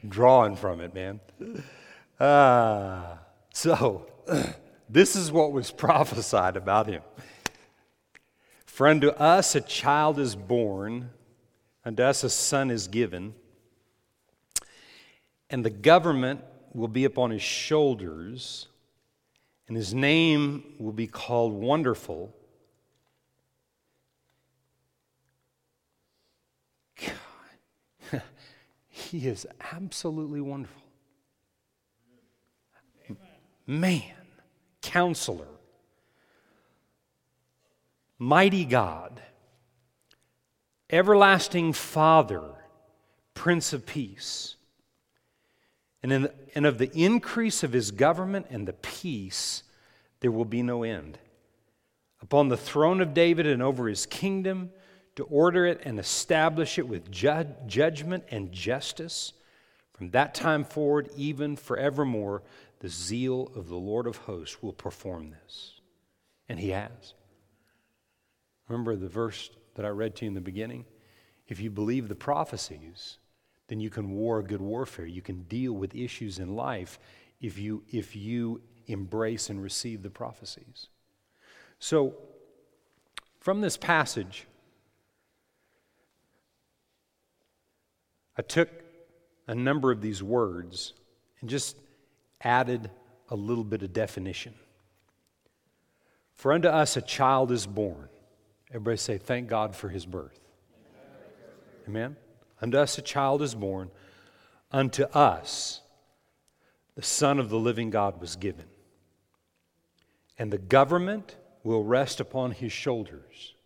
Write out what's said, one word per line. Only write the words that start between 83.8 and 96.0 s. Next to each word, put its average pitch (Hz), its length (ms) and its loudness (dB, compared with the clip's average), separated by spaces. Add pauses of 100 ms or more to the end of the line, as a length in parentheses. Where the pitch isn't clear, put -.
I 127 40 -6
took - 280 0 (800)
a 117 80 -6
number 131 360 0
of 107 100 -2
these 101 220 -6
words 92 720 -4 (480)
and 113 80 -12
just 135 280 -6 (640)
added 120 480 0 (400)
a 117 60 -8
little 110 280 -4
bit 104 200 -6
of 95 80 -10
definition. 98 640 -6 (1800)